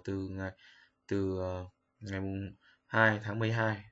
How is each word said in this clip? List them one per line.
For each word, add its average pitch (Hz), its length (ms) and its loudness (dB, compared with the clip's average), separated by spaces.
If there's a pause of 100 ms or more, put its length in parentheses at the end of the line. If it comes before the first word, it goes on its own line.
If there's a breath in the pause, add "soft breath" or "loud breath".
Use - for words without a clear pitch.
từ 95 240 -2
ngày, 95 240 -6 (540 loud breath)
từ, 95 320 0
ờ, 92 280 -4 (340)
ngày 98 200 -4
mùng 98 340 -4 (320 soft breath)
hai 110 360 4
tháng 107 160 -4
mười 113 140 2
hai 110 400 0